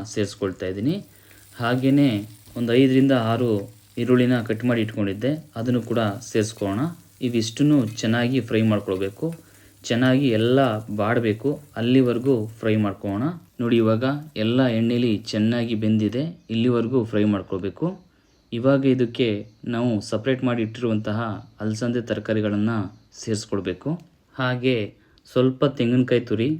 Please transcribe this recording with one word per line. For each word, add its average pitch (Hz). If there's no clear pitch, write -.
ಸೇರಿಸ್ಕೊಳ್ತಾ 98
ಇದ್ದೀನಿ. 113
ಹಾಗೇನೆ 127
ಒಂದು 120
ಐದರಿಂದ 131
ಆರು 113
ಈರುಳ್ಳಿನ 123
ಕಟ್ 110
ಮಾಡಿ 120
ಇಟ್ಕೊಂಡಿದ್ದೆ, 110
ಅದನ್ನು 120
ಕೂಡ 113
ಸೇರಿಸ್ಕೊಳ್ಳೋಣ. 104
ಇವಿಷ್ಟನ್ನು 123
ಚೆನ್ನಾಗಿ 120
ಫ್ರೈ 110
ಮಾಡ್ಕೊಳ್ಬೇಕು. 101
ಚೆನ್ನಾಗಿ 127
ಎಲ್ಲ 117
ಬಾಡಬೇಕು, 117
ಅಲ್ಲಿವರೆಗೂ 120
ಫ್ರೈ 110
ಮಾಡ್ಕೊಳ್ಳೋಣ. 104
ನೋಡಿ, 117
ಇವಾಗ 113
ಎಲ್ಲ 113
ಎಣ್ಣೆಲಿ 117
ಚೆನ್ನಾಗಿ 113
ಬೆಂದಿದೆ, 110
ಇಲ್ಲಿವರೆಗೂ 117
ಫ್ರೈ 107
ಮಾಡ್ಕೊಳ್ಬೇಕು. 104
ಇವಾಗ 135
ಇದಕ್ಕೆ 117
ನಾವು 117
ಸಪ್ರೇಟ್ 127
ಮಾಡಿ 120
ಇಟ್ಟಿರುವಂತಹ 110
ಅಲಸಂದೆ 117
ತರಕಾರಿಗಳನ್ನ 107
ಸೇರಿಸ್ಕೊಳ್ಬೇಕು. 101
ಹಾಗೆ 127
ಸ್ವಲ್ಪ 131
ತೆಂಗಿನಕಾಯಿ 123
ತುರಿ 113